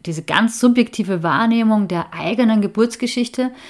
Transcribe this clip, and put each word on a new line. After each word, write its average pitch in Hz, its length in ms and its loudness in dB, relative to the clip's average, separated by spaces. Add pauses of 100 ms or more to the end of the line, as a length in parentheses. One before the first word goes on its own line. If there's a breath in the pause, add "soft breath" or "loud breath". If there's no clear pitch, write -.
diese 165 160 -6
ganz 226 380 0
subjektive 233 600 2
Wahrnehmung 214 680 2
der 170 260 -6
eigenen 214 480 0
Geburtsgeschichte, 240 880 -2 (180 loud breath)